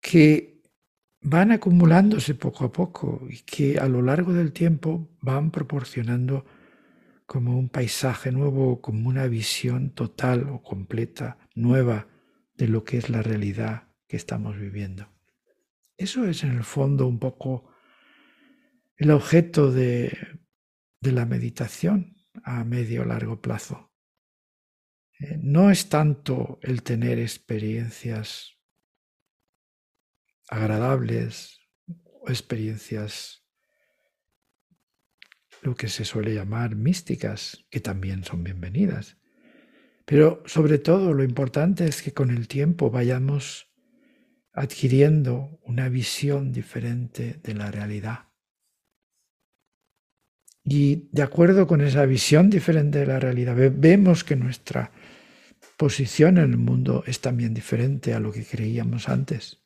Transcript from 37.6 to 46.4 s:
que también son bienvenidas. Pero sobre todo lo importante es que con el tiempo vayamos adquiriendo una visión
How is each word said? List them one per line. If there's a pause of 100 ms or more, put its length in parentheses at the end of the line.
que
también
son
bienvenidas. (880)
Pero
sobre
todo
lo
importante
es
que
con
el
tiempo
vayamos (800)
adquiriendo
una
visión